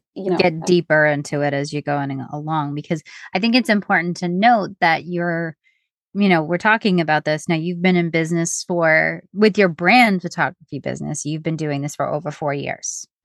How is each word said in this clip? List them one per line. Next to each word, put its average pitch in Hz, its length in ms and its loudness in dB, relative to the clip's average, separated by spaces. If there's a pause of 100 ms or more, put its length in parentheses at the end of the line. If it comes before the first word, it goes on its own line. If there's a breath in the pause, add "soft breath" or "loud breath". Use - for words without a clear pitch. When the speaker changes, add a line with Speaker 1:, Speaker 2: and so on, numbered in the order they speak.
(160)
Speaker 1:
you 190 160 -6
know, 175 60 0
Speaker 2:
Get 180 160 2
Speaker 1:
and 160 120 -8
Speaker 2:
deeper 160 400 4
into 147 360 -2
it 143 120 0
as 139 200 -4
you 147 80 -4
go 147 160 -2
on 139 140 -4 (200)
along, 151 440 -4
because 151 260 -4 (320 loud breath)
I 185 60 -2
think 226 160 2
it's 254 140 2
important 180 480 0
to 180 100 -4
note 196 440 2 (100)
that 160 240 0
you're, 170 500 -4 (580)
you 196 160 2
know, 170 140 4
we're 165 140 -2
talking 214 440 2
about 151 240 0
this 151 240 -2
now. 170 60 0
You've 170 260 -4
been 180 140 4
in 170 140 2
business 165 580 -2
for, 165 560 2 (100)
with 202 240 2
your 202 120 6
brand 190 520 4
photography 151 580 -4
business, - 460 -6
you've 156 180 -6
been 160 140 -2
doing 147 240 -4
this 143 140 -6
for 139 120 -2
over 147 240 -4
four 147 220 -4
years. - 540 -8 (180)